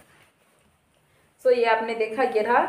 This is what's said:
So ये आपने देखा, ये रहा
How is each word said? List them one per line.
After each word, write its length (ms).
So 60
ये 160
आपने 280
देखा, 300
ये 160
रहा 280